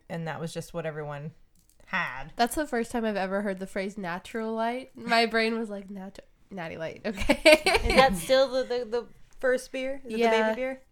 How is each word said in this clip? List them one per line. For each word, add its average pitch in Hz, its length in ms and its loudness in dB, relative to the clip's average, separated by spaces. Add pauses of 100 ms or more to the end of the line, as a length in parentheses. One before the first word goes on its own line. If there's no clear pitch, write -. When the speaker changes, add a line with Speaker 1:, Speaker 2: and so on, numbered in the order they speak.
Speaker 1:
and 165 180 -6
that 151 120 -6
was 160 140 -6
just 165 200 -10
what 165 120 -6
everyone 147 460 -8 (540)
had. 151 500 -4
Speaker 2:
That's 233 200 2
the 302 120 -2
first 233 240 -4
time 226 140 -2
I've 214 100 0
ever 190 280 -2
heard 190 160 -4
the 196 80 -8
phrase 196 300 -6
natural 202 560 -6
light. 240 440 -4
My 233 280 4
brain 226 320 0
was 226 120 -4
like, 202 200 -10
"Nat-, 196 300 -14 (320)
Natty 170 240 -8
Light, 160 300 -8
okay." 277 560 6 (240)
Speaker 3:
Is 381 100 2
that 262 220 6
still 262 320 4
the, 254 140 -2
the, 247 220 -4
the 220 200 -4 (340)
first 254 320 0
beer? 269 320 -6
Is 226 120 -8
it 226 40 0
Speaker 2:
Yeah. 233 120 4
Speaker 3:
the 220 240 4
baby - 0 -
beer? 262 260 -4 (100)